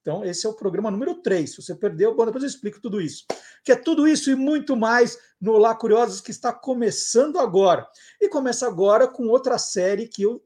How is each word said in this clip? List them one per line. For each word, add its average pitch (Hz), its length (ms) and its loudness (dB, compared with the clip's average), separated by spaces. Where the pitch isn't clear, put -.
Então, 175 240 -6
esse 180 220 -6
é - 20 -2
o 214 60 -6
programa 208 340 -4
número 247 280 -4
três. 180 340 -2
Se - 100 -20
você 175 140 -12
perdeu, 202 400 0
bom, 226 100 2
depois 247 200 -4
eu 285 40 -4
explico - 320 -10
tudo 208 200 -6
isso. 151 240 -8
Que 269 80 4
é - 20 8
tudo 302 320 2
isso 302 240 2
e 262 60 2
muito 285 400 -2
mais 233 420 2
no 214 140 0
Olá 220 200 6
Curiosos, 214 460 0
que - 100 -16
está 233 220 -6
começando 254 880 -2
agora. 185 440 2
E 415 80 4
começa 254 400 -2
agora 208 400 4
com 247 180 -6
outra 240 320 2
série 202 480 -2
que - 160 -8
eu 226 240 -2